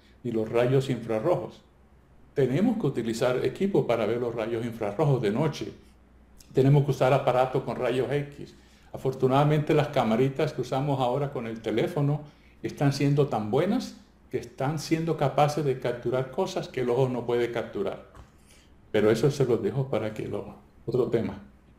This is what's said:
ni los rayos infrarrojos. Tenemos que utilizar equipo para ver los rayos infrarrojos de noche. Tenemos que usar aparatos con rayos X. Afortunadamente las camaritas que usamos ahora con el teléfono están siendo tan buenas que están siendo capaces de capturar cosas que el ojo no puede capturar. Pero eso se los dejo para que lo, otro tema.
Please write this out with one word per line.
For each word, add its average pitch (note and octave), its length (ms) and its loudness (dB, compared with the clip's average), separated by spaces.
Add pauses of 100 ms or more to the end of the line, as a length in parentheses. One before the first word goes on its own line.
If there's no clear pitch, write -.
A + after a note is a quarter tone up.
(240)
ni A#2+ 80 -4
los G#2+ 160 -2
rayos B2+ 420 2
infrarrojos. A2+ 720 -2 (760)
Tenemos D#3 420 2
que - 100 -4
utilizar B2+ 560 0
equipo F3 440 0
para A2+ 180 2
ver A2+ 140 -2
los A#2+ 160 -4
rayos A2+ 280 -4
infrarrojos A#2 580 0
de G#2 100 0
noche. C3 420 -4 (800)
Tenemos C#3 320 6
que C#3+ 60 -2
usar C3 220 2
aparatos C3 500 2
con A#2 120 -6
rayos B2 360 -2
X. C#3+ 440 -8 (380)
Afortunadamente C#3+ 800 2
las C#3+ 140 4
camaritas C3+ 640 2
que - 80 -6
usamos C#3 380 -2
ahora C3+ 340 -2
con A#2 140 -6
el A2+ 140 -8
teléfono D3 600 0 (400)
están C#3+ 320 0
siendo C#3+ 340 2
tan G#2+ 220 -2
buenas F3+ 480 0 (320)
que - 80 -6
están C#3+ 420 -4
siendo D#3+ 380 -2
capaces D3 480 0
de C3 140 0
capturar B2 500 -2
cosas F#3 380 -4
que - 140 -6
el B2 80 0
ojo B2+ 200 2
no A#2+ 160 -4
puede A#2+ 260 0
capturar. - 600 -6 (800)
Pero G#2+ 180 4
eso A#2 220 4
se C3+ 140 0
los A#2 160 2
dejo B2 280 -2
para G#2+ 240 -2
que G#2+ 140 -8
lo, G2+ 280 -8 (300)
otro A#2+ 240 0
tema. A2 320 -2 (380)